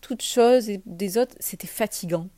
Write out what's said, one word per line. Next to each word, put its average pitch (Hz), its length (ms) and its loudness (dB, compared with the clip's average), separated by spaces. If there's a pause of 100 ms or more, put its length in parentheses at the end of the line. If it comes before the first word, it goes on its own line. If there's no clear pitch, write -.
toutes - 220 -8
choses 240 460 4
et 196 160 -6
des 185 320 -4
autres, 254 220 0
c'était - 280 -10
fatigant. 175 600 -4 (100)